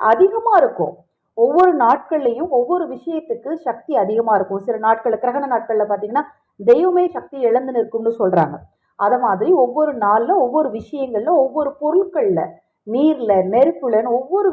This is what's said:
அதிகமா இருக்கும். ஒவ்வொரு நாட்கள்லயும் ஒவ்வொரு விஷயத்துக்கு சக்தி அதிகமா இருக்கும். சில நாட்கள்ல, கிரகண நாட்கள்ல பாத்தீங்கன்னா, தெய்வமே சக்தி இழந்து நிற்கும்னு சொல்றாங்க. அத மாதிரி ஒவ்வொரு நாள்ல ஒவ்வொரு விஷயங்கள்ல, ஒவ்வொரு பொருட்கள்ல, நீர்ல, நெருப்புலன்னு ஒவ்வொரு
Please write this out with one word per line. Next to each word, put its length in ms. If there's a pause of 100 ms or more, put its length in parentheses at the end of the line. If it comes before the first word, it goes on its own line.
(120)
அதிகமா 460
இருக்கும். 380 (420)
ஒவ்வொரு 380
நாட்கள்லயும் 840
ஒவ்வொரு 280
விஷயத்துக்கு 640 (140)
சக்தி 300
அதிகமா 400
இருக்கும். 320
சில 120
நாட்கள்ல, 460
கிரகண 220
நாட்கள்ல 440
பாத்தீங்கன்னா, 340 (340)
தெய்வமே 500
சக்தி 300
இழந்து 380
நிற்கும்னு 440
சொல்றாங்க. 360 (420)
அத 200
மாதிரி 300 (120)
ஒவ்வொரு 360
நாள்ல 440
ஒவ்வொரு 300
விஷயங்கள்ல, 680
ஒவ்வொரு 320 (100)
பொருட்கள்ல, 600 (460)
நீர்ல, 440 (220)
நெருப்புலன்னு 640
ஒவ்வொரு 360